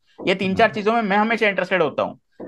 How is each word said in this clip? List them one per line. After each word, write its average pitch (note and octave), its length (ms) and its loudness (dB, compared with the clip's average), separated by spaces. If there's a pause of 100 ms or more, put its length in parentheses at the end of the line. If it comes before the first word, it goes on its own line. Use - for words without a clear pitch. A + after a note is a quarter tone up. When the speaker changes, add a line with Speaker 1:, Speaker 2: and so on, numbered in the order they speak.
(280)
Speaker 1:
ये F#3+ 60 2
तीन F#3+ 200 -2
चार A3 140 4
Speaker 2:
हम्म। A3+ 60 -10
Speaker 1:
चीजों G#3+ 180 0
में A#3 100 0
मैं G3+ 140 0
हमेशा G#3+ 320 2
इंटरेस्टेड F#3 340 0
होता A2 200 0
हूँ। F2+ 180 -6 (260)